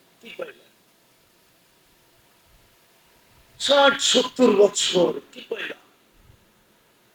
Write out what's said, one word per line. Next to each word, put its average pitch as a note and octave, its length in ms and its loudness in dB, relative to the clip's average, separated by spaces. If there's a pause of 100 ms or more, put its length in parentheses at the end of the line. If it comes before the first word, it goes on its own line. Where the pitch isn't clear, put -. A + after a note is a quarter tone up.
(200)
কি - 80 -20 (100)
পাইলাম? - 320 -18 (3000)
ষাট C#4 400 2
সত্তর B3+ 500 2
বছর F#3+ 640 0 (200)
কি - 160 -20
পাইলাম? - 340 -12 (1300)